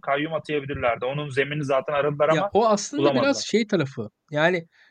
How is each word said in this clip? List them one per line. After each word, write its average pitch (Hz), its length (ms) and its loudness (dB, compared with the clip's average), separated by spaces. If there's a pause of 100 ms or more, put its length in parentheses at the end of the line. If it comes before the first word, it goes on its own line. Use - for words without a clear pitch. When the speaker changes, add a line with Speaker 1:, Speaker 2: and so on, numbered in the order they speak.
Speaker 1:
kayyum 147 320 -2
atayabilirlerdi. 135 720 -2
Onun 147 240 -6
zeminini 139 360 -2
zaten 135 280 0
aradılar 147 340 0
Speaker 2:
Ya, 156 60 6
Speaker 1:
ama 190 200 0
Speaker 2:
o 214 120 4
aslında 220 360 0
Speaker 1:
bulamadılar. 277 220 4
Speaker 2:
biraz 277 220 0
şey 214 220 0
tarafı. 135 420 -2 (220)
Yani, 165 360 2 (240)